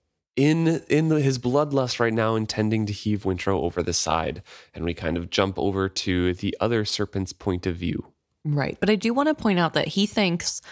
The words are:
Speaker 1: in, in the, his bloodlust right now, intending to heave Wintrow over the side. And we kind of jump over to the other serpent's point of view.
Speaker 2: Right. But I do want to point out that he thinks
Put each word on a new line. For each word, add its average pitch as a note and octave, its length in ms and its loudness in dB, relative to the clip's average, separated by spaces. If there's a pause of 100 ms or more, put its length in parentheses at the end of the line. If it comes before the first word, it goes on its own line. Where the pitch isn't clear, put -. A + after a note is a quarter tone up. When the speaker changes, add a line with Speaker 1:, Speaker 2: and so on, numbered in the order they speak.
(340)
Speaker 1:
in, D#3+ 540 4
in D#3+ 200 4
the, D#3 120 4
his C3+ 180 2
bloodlust C3+ 640 0
right A#2 120 4
now, A2+ 220 2
intending A2 520 0
to G2+ 60 -4
heave G#2 300 -2
Wintrow F#2+ 380 0
over E2+ 220 -2
the F2 100 -2
side. D#2+ 500 0 (320)
And D#2+ 100 -8
we E2+ 100 -2
kind E2 220 -2
of F2 140 -6
jump F#2+ 280 0
over F#2+ 300 0
to F2+ 460 0
the F#2+ 260 -4
other A2 240 0
serpent's G2 480 -4
point F2+ 340 -4
of F2 100 -4
view. - 360 -6 (320)
Speaker 2:
Right. C#3+ 360 -2
But F#3+ 100 0
I G#3+ 60 4
do A3+ 160 -2
want C#4+ 160 0
to D#4 60 2
point G3+ 240 2
out E3 160 2
that D3 140 2
he F#3+ 180 0
thinks F3+ 640 -2